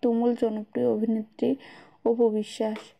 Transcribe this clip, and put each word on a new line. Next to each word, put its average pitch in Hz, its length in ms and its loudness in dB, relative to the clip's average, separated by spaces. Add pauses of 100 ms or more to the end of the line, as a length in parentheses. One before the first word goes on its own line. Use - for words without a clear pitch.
তুমুল 240 380 2
জনপ্রিয় 226 480 -2
অভিনেত্রী 220 680 0 (480)
অপু 233 240 4
বিশ্বাস। 214 500 -4 (220)